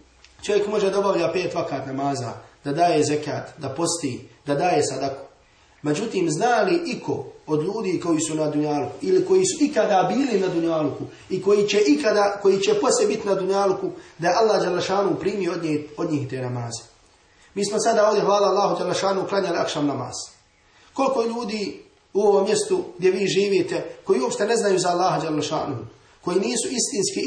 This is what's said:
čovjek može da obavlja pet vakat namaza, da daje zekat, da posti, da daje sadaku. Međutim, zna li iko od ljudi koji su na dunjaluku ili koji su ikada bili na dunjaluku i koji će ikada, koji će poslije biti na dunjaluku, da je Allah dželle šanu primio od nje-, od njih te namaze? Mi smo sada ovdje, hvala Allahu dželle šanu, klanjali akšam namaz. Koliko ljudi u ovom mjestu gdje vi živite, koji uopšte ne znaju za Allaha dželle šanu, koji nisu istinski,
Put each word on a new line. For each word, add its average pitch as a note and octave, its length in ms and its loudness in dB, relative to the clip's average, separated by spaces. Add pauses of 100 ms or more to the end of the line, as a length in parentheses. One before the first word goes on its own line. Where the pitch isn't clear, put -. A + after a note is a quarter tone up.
(420)
čovjek G3+ 240 2
može G3 240 0
da G3 80 0
obavlja F3+ 340 2
pet F3 220 -2
vakat C3+ 320 -4
namaza, C3+ 460 -4 (320)
da C#3+ 80 -4
daje D#3+ 320 4
zekat, C#3+ 540 -4
da C3+ 100 -8
posti, D3+ 600 -4 (180)
da C#3+ 80 0
daje D3+ 280 2
sadaku. - 420 -6 (580)
Međutim, F3 480 0
zna A3 300 2
li F3+ 260 2
iko F#3 380 -6 (220)
od D3+ 160 0
ljudi F#3+ 380 -2
koji E3 200 0
su D#3 140 -4
na D#3 160 -2
dunjaluku D3 520 -2
ili F#3 240 2
koji F#3+ 180 4
su - 200 0
ikada G3 500 2
bili A#3+ 260 2
na F3+ 80 0
dunjaluku D#3+ 560 0 (260)
i F#3 120 -4
koji G#3 260 4
će G#3 180 2
ikada, G3+ 560 4
koji F#3+ 180 4
će G#3+ 200 2
poslije A3 280 2
biti G#3 200 -2
na G3 60 2
dunjaluku, F#3 560 0 (280)
da E3+ 100 -2
je F3+ 60 2
Allah G#3 280 4
dželle F3 180 0
šanu F#3+ 340 0
primio F3 380 -2
od E3 120 -4
nje-, D3+ 220 -2 (100)
od E3 160 -4
njih B2+ 180 -2
te C3 120 -6
namaze? A#2+ 400 -6 (720)
Mi G3 100 -2
smo G#3+ 160 -2
sada A3 280 4
ovdje, G#3 160 2
hvala G3+ 240 2
Allahu F#3 300 0
dželle F3 160 -4
šanu, F#3+ 340 -2
klanjali F#3 300 -2
akšam D3+ 280 -2
namaz. B2 280 -4 (800)
Koliko C4+ 300 0
ljudi A3 640 -6 (300)
u F#3+ 60 2
ovom G3 240 4
mjestu G3 400 0 (140)
gdje F#3 120 2
vi G3 160 0
živite, F#3+ 580 0 (200)
koji G3 160 2
uopšte A3+ 260 0
ne A3+ 100 2
znaju G3 220 2
za E3+ 100 0
Allaha F3 320 2
dželle D3+ 220 -2
šanu, D3 340 -4 (440)
koji F3+ 200 0
nisu A#3 280 -2
istinski, - 580 -2